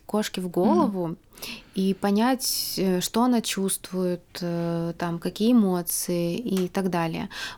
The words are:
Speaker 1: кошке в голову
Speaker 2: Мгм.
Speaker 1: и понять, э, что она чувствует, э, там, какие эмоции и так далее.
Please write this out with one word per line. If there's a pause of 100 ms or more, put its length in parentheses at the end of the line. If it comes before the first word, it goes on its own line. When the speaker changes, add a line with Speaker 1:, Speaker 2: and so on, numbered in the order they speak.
Speaker 1:
кошке
в
голову
Speaker 2:
Мгм. (580)
Speaker 1:
и
понять,
э,
что
она
чувствует, (200)
э,
там,
какие
эмоции
и
так
далее. (280)